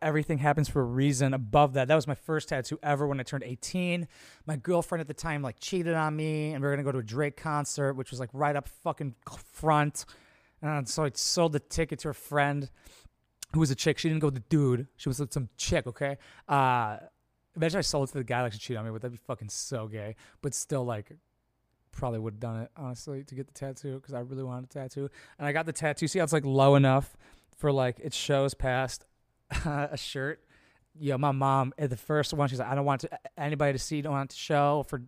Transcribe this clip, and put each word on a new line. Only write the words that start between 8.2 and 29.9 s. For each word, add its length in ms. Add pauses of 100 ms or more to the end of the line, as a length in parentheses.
right 240
up 120
fucking 480 (360)
front. 540 (560)
And 260
so 160
I 80
sold 400
the 80
ticket 380
to 100
her 60
friend, 560 (840)
who 80
was 100
a 40
chick. 240
She 100
didn't 140
go 60
with 80
the 120
dude. 480
She 140
was 100
with 100
some 280
chick, 280
okay? 300 (320)
Uh, 480 (580)
eventually 260
I 20
sold 260
it 40
to 60
the 60
guy, 160
like, 140
she 40
cheated 200
on 80
me 40
with. 120
That'd 100
be 140
fucking 240
so 380
gay. 280 (240)
But 140
still, 300
like, 280 (800)
probably 260
would've 200
done 220
it, 160
honestly, 480
to 100
get 120
the 80
tattoo, 460
'cause 120
I 80
really 220
wanted 220
a 20
tattoo. 420 (300)
And 80
I 60
got 120
the 80
tattoo. 340
See 120
how 60
it's, 100
like, 100
low 300
enough 420 (400)
for, 160
like, 280
it 120
shows 400
past 540 (440)
<laughs> 140
a 320